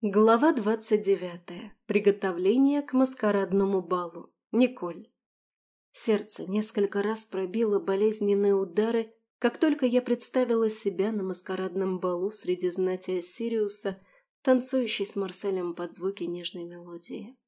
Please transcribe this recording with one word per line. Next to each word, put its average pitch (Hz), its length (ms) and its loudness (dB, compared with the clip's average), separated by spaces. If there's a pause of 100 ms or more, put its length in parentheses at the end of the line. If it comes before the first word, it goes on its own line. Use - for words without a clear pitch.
Глава 226 500 6
двадцать 220 500 0
девятая. 180 720 -4 (120)
Приготовление 202 960 2
к 285 100 -10
маскарадному 196 880 2
балу. 175 500 -4 (220)
Николь. 226 560 0 (840)
Сердце - 540 -2
несколько 202 560 0
раз 214 220 -2
пробило 190 560 0
болезненные 202 720 2
удары, 220 600 0 (240)
как 240 200 -2
только 294 280 2
я 247 160 2
представила 233 680 0
себя 202 440 -2
на 208 100 -2
маскарадном 185 760 -4
балу 180 320 -2
среди 180 380 -2
знати 185 540 -2
Сириуса, 208 760 -4 (440)
танцующей 247 640 2
с - 100 -4
Марселем 185 580 -2
под 175 200 -8
звуки 185 300 -6
нежной 175 400 -8
мелодии. 175 720 -14 (100)